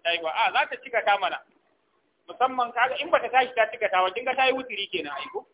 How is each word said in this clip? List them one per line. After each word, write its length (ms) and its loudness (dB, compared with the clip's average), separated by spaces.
ta 100 0
yi 100 -2
ba? 100 -2
A, 200 0
za 140 2
ta 160 -10
cika 220 -2
ta 140 4
mana. 220 -2
Musamman 440 0
kaga 280 2
in 100 -4
bata 180 2
tashi 260 2
ta 160 4
cika 200 -2
ta 120 2
ba, 100 2
kin 120 -6
ga 100 0
ta 120 2
yi 60 4
wutiri 380 -6
kenan 220 -6
ai 200 -12
ko? 220 -10